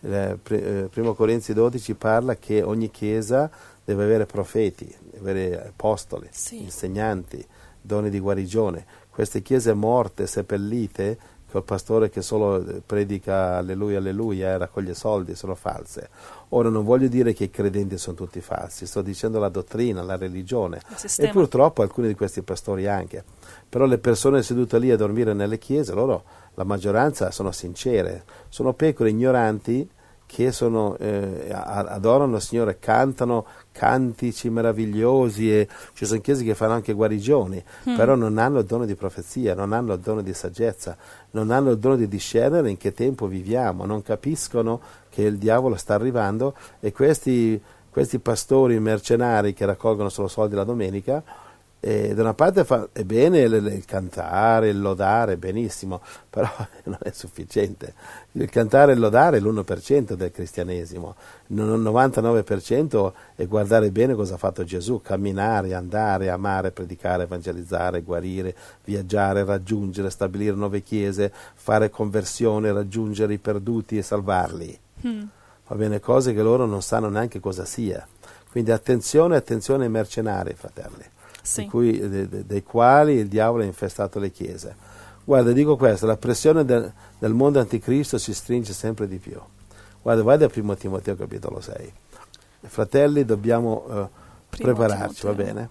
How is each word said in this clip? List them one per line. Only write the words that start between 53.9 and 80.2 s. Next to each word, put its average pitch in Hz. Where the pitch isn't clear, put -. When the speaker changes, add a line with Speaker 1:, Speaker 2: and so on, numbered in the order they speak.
Speaker 1:
il 101
lodare, 101
benissimo, 95
però 110
<laughs> -
non 101
è -
sufficiente. -
Il -
cantare 135
e 131
il 120
lodare 123
è 107
l'uno 107
per 92
cento 131
del 90
cristianesimo, 87
il 104
no-, 107
novantanove 113
per 98
cento 117
è 90
guardare 107
bene 117
cosa 98
ha 87
fatto 95
Gesù, 92
camminare, 98
andare, 95
amare, 95
predicare, 90
evangelizzare, 87
guarire, 92
viaggiare, 98
raggiungere, 98
stabilire 101
nuove 101
chiese, 101
fare 110
conversione, 107
raggiungere 104
i 104
perduti 110
e 98
salvarli. 90
Speaker 2:
Mm. 220
Speaker 1:
Va -
bene, 104
cose 127
che 107
loro 120
non 101
sanno 110
neanche 107
cosa 92
sia. 101
Quindi 113
attenzione, 147
attenzione 127
ai 117
mercenari, 107